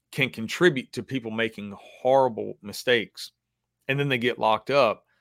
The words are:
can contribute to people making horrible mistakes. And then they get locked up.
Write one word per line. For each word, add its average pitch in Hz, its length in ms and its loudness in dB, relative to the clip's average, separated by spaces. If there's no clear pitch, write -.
can 131 180 -2
contribute 131 640 0
to 123 100 -8
people 117 280 -8
making 110 460 -4
horrible 123 880 0
mistakes. 101 680 -2
And 139 100 -2
then 143 100 -2
they 127 100 0
get 120 200 -2
locked 110 320 0
up. 127 340 2